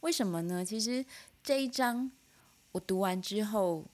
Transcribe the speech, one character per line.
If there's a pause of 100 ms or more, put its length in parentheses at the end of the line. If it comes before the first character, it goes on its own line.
为
什
么
呢？
其
实 (380)
这
一
章 (600)
我
读
完
之
后